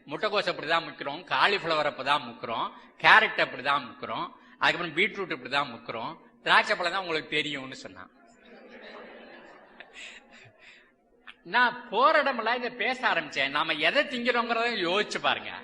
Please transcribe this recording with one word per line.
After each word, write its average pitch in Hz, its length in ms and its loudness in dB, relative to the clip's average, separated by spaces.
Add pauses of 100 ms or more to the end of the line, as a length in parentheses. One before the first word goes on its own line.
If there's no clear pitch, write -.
"முட்டைக்கோசை 180 480 -2
அப்படிதான் 156 300 -2
முக்கிறோம், 143 400 -10
காலிஃப்ளவர் 156 680 2
அப்பதான் 143 300 0
முக்கிறோம், 123 480 -6 (280)
கேரட் 202 420 6
அப்படிதான் 143 440 0
முக்கிறோம், 120 480 -8 (260)
அதுக்கப்புறம் 156 360 0
பீட்ரூட் 190 380 -2
இப்படிதான் 139 460 -4
முக்கிறோம், 127 380 -8 (260)
திராட்சை 208 340 4
பழம் 175 160 -2
தான் 196 80 -2
உங்களுக்கு 160 300 -4
தெரியும்னு" 143 460 -4
சொன்னான். 92 340 -16 (3250)
நான் 233 460 2
போற 277 300 6
இடமெல்லாம் 247 380 0
இதை 247 140 -6
பேச 247 380 -2
ஆரம்பிச்சேன். 147 420 0
நாம 156 220 0
எதை 170 320 2
திங்கிறோங்கிறத 233 840 -2
யோசிச்சு 196 320 0
பாருங்க. 113 300 0 (140)